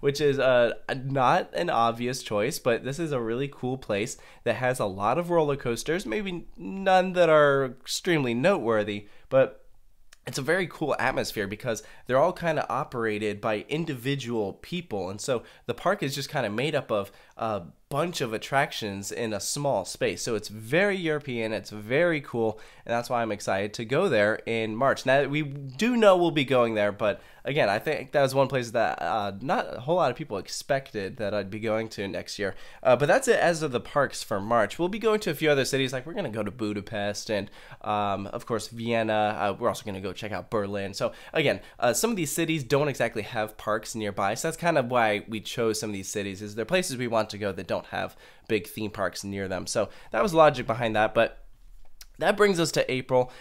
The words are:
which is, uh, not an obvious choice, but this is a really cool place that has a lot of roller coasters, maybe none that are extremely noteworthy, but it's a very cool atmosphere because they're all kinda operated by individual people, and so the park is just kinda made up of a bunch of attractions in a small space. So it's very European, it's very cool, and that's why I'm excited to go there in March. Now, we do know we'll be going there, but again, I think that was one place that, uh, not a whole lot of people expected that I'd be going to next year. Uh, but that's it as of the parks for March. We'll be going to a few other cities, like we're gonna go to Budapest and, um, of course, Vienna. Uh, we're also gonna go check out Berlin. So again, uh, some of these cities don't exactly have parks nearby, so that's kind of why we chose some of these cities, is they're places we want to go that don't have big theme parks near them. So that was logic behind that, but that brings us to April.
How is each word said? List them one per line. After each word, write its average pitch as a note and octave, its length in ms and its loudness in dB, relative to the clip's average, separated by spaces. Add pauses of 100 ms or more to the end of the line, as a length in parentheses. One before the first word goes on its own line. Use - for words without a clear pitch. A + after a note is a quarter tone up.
which C#3+ 180 0
is, C#3 200 2
uh, B2 340 6 (320)
not C3+ 480 2
an F3 160 -2
obvious A#2+ 520 0
choice, B2 380 0
but A#2+ 240 2
this C#3 160 -6
is E3 120 -2
a B2+ 100 -2
really A#2 260 -2
cool C3 300 -4
place A2 400 -4 (260)
that A2+ 120 0
has B2 240 0
a A#2 60 0
lot G2+ 320 0
of E3+ 120 -4
roller D#3 260 2
coasters, C#3 500 -2
maybe G#3 420 -4 (100)
none F#3+ 560 2
that E3+ 160 6
are C#3+ 360 6
extremely C3 680 0
noteworthy, A2+ 720 2 (220)
but - 340 4 (640)
it's B2 140 -4
a C3+ 40 -4
very F3 240 2
cool C#3 320 -2
atmosphere A#2 480 0
because G#2+ 360 -4 (240)
they're B2+ 120 4
all E3+ 140 4
kinda D#3 360 -2
operated A2 720 -2
by G#2+ 300 -2
individual B2+ 840 -2
people, G#2+ 560 -6
and G2+ 120 -10
so B2 220 -2 (220)
the A#2+ 80 -4
park F#3 300 -2
is C#3 120 -4
just C#3 140 -8
kinda B2+ 200 -2
made C3 260 -2
up B2 160 -2
of G2+ 200 0 (260)
a G#2+ 260 -4 (260)
bunch E3 320 -2
of A2+ 120 -2
attractions G#2+ 800 -2
in A2 220 -4
a G2+ 60 -4
small C3+ 460 -2
space. - 360 -4
So A#2+ 140 -2
it's G#2 120 -4
very C3+ 480 0
European, C#3+ 560 -4
it's G2+ 180 -6
very C3+ 520 0
cool, A2+ 380 -2 (260)
and A2+ 80 -2
that's A#2+ 160 -2
why A#2+ 120 0
I'm A2+ 100 -2
excited G#2 440 -2
to A#2+ 100 -6
go C#3+ 220 0
there G#2+ 380 4
in A2 300 -2
March. B2 300 2
Now, C3+ 200 4
we C#3+ 180 -2
do C#3+ 540 -2
know G3+ 180 8
we'll F3 160 4
be C#3+ 140 2
going B2 280 4
there, G#2 180 2
but G2+ 300 0 (220)
again, C3+ 260 2
I G2+ 80 4
think C3+ 340 -4
that D3 100 4
was C3 120 4
one C3+ 140 4
place B2 240 -2
that, G#2+ 300 0
uh, G2 400 -2
not E3+ 360 -2
a G#2 40 -10
whole D3 140 0
lot D#3+ 140 4
of A#2+ 80 -4
people A2+ 200 -6
expected G#2 800 -4
that G#2 160 -2
I'd G2 180 -2
be G#2+ 80 -8
going A2 300 -2
to G2+ 180 -6
next F2 320 -8
year. G2 160 -2 (260)
Uh, B2 140 8
but C#3+ 120 2
that's B3 200 4
it A3 120 6
as E3 220 2
of D3+ 100 -2
the A#2+ 80 0
parks - 440 -2
for G#2 160 -2
March. G#2+ 400 2
We'll F3 100 2
be G3+ 100 -4
going G#3+ 220 2
to F#3+ 100 -2
a D3 40 -4
few D3+ 160 4
other C3+ 140 4
cities, C3+ 280 0
like B2+ 120 -8
we're E3 80 -12
gonna F3 160 -4
go A2 140 -4
to G2+ 80 -4
Budapest G#2 800 -4
and, G2 200 -2 (320)
um, G2+ 460 -2
of - 180 -8
course, A2+ 240 -4
Vienna. A2 720 0
Uh, G2 200 0
we're A#2 100 2
also - 160 -6
gonna F#2+ 160 -6
go F#2+ 120 -6
check G#2 180 -8
out F2+ 180 -8
Berlin. G2+ 440 -4
So A#2 180 -2 (200)
again, C3 300 2 (180)
uh, A#2+ 140 4
some A3+ 180 0
of A3+ 40 -2
these E3 160 -2
cities D#3+ 320 -2
don't C#3 240 2
exactly A#2 360 -2
have G#2+ 340 -6
parks A2 360 -2
nearby, G#2 420 -2
so - 120 -4
that's D#3+ 100 -4
kind E3+ 200 2
of A#2+ 120 0
why A2 380 2
we A2 140 -6
chose A2+ 380 -2
some A2 120 -6
of - 20 -6
these F#2+ 160 -8
cities, G2 320 -6
is G#2 140 -10
they're A2 100 -4
places F3 320 0
we B2 100 -4
want A2 220 2
to G#2 80 -10
go G2+ 140 -2
that F#2 160 -8
don't G2 200 -2
have F#2 280 -6 (320)
big G#2+ 200 0
theme G#2+ 240 -6
parks F#2+ 320 -4
near G2 240 -4
them. F2+ 200 -4
So G#2+ 220 0 (220)
that A3 120 2
was F#3+ 100 0
logic D3 340 6
behind A2+ 280 0
that, G#2+ 180 2
but - 260 2 (800)
that G3 180 2
brings G3 220 4
us E3 140 2
to C#3+ 180 0
April. B2+ 500 0